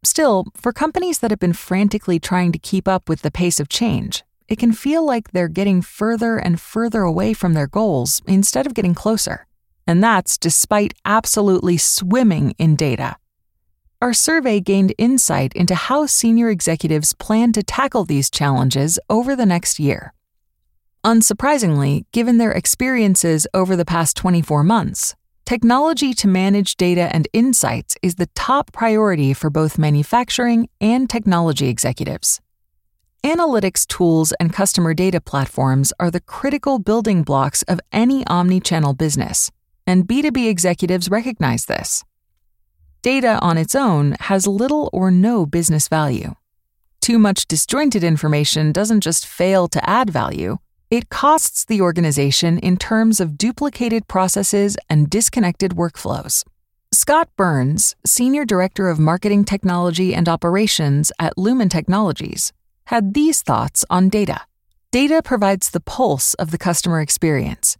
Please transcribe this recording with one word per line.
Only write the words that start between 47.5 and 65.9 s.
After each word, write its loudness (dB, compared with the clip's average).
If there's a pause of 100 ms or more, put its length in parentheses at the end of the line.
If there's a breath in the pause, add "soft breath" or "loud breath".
information 2
doesn't 2
just -2
fail 0
to -2
add 2
value, -4 (340)
it -2
costs 0
the -2
organization 2
in 0
terms 2
of -4
duplicated -2
processes 0 (140)
and 2
disconnected 0
workflows. -4 (480)
Scott 2
Burns, 0 (100)
Senior 0
Director 0
of -2
Marketing 2
Technology 0
and 0
Operations 0
at -4
Lumen 2
Technologies, -2 (340)
had 0
these 2
thoughts -2
on 2
data. -2 (500)
"Data 2
provides 0
the -4
pulse -2